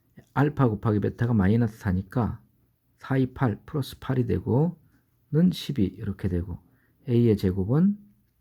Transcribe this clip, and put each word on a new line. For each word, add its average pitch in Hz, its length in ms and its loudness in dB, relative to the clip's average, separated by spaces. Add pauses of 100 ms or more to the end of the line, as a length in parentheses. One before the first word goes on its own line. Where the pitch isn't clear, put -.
(340)
알파 143 340 2
곱하기 107 320 0
베타가 104 360 -2
마이너스 110 420 2
사니까 95 640 -2 (560)
사 - 200 -4
이 127 180 0
팔 123 320 -2
플러스 - 320 -8
팔이 127 260 -2
되고 117 540 0 (500)
는 170 220 2
십이 143 320 -4
이렇게 - 440 -4
되고, 87 320 -4 (480)
A의 120 300 4
제곱은 110 640 0 (420)